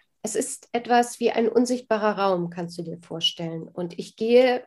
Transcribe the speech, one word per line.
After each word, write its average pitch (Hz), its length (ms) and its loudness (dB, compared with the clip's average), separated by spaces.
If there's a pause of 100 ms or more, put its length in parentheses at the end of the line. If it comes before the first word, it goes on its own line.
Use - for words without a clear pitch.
(220)
Es 220 140 -6
ist - 360 -4
etwas 240 460 2
wie 233 120 2
ein 233 180 2
unsichtbarer 226 720 0
Raum, 180 320 0
kannst 170 280 -8
du 175 40 -6
dir 165 160 -10
vorstellen. 165 720 -6
Und 175 300 -8
ich - 160 -12
gehe 247 520 4